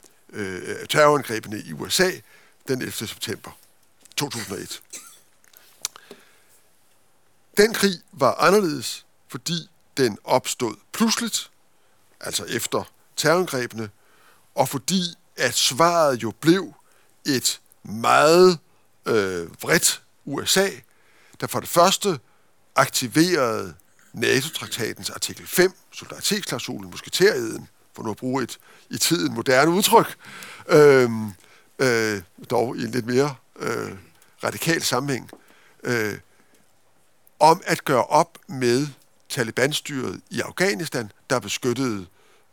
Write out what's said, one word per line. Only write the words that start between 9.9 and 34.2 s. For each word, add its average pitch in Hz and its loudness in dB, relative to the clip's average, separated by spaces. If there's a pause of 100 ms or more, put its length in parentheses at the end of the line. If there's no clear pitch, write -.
den 117 2
opstod 127 0 (180)
pludseligt, - -2 (720)
altså 90 -8
efter 110 -4 (320)
terrorangrebene, 131 0 (640)
og 127 0
fordi 175 -4 (220)
at 127 0
svaret 151 2
jo 110 -4
blev 160 2 (520)
et 135 -2 (220)
meget, 147 6 (480)
øh, 92 -2
vredt - 0 (220)
U 139 -6
S - 2
A, 190 2 (720)
der 131 -6
for 120 -6
det 104 -12
første 175 2 (580)
aktiverede 127 0 (380)
nato-traktatens 117 -2
artikel - -10
fem, 185 2 (200)
solidaritetsklausulen, 127 -8
musketereden, 117 0 (260)
for 117 -14
nu 110 -6
at 101 -6
bruge 127 -4
et - -10 (320)
i - -6
tiden - -2
moderne 131 4
udtryk, 202 4 (520)
øhm, 127 6 (460)
øh, 113 0 (280)
dog 117 -2
i - -6
en 113 -8
lidt 117 -4
mere, 131 0 (220)
øh, 110 -6 (520)